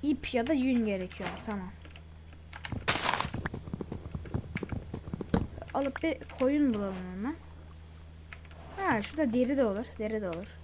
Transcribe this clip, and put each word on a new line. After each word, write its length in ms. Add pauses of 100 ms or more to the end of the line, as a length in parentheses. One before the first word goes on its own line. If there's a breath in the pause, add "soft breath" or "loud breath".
İp 320
ya 140
da 60
yün 320
gerekiyor. 440 (160)
Tamam. 260 (4000)
Alıp 300
bir 140 (220)
koyun 340
bulalım 220 (200)
hemen. 200 (1400)
Ha, 240
şurada 320
deri 240
de 80
olur. 200 (140)
Deri 220
de 80
olur. 180 (160)